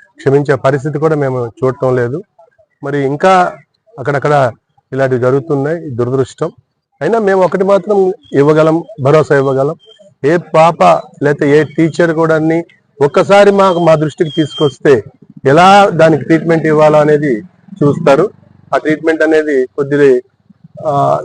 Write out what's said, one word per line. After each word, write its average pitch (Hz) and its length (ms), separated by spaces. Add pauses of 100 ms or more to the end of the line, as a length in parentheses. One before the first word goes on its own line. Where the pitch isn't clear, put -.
(180)
క్షమించే 139 380
పరిస్థితి 139 440
కూడా 156 160
మేము 127 320
చూడటం 127 480
లేదు. 123 280 (600)
మరి 143 220
ఇంకా 180 480 (460)
అక్కడక్కడ 139 520 (420)
ఇలాంటివి 131 280
జరుగుతున్నాయి, 143 680
దురదృష్టం. 127 600 (500)
అయినా 208 180
మేము 190 240
ఒకటి 185 200
మాత్రం 190 500 (200)
ఇవ్వగలం, 156 500 (180)
భరోసా 147 360
ఇవ్వగలం. 135 380 (500)
ఏ 165 120
పాప 170 460 (400)
లేకపోతే 147 360
ఏ 151 40
టీచర్ 160 480
కూడా 160 520 (380)
ఒక్కసారి 196 500
మా, 196 200
మా 165 240
దృష్టికి 156 340
తీసుకొస్తే 143 760 (420)
ఎలా 190 440
దానికి 160 340
ట్రీట్మెంట్ 160 420
ఇవ్వాలా 151 360
అనేది 147 400 (420)
చూస్తారు. 143 460 (440)
ఆ 139 40
ట్రీట్మెంట్ 156 460
అనేది 151 420
కొద్ది, 139 580 (640)
ఆ, 139 380